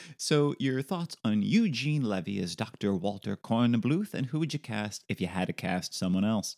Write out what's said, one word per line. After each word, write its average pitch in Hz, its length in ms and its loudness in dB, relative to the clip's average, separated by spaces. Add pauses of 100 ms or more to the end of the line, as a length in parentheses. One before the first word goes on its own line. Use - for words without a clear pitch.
(180)
So 147 420 2
your 135 220 0
thoughts 170 420 -4
on 107 200 2
Eugene 147 600 2
Levy 98 380 0
as 87 140 -4
Doctor 107 380 -2
Walter 101 440 -2
Kornbluth, 120 760 2
and 131 140 -2
who 151 120 -2
would 156 140 -2
you 147 60 -4
cast 107 480 -6
if - 140 -4
you 92 60 0
had 92 200 -2
to 90 60 -6
cast 90 400 -2
someone 92 320 2
else? 107 320 0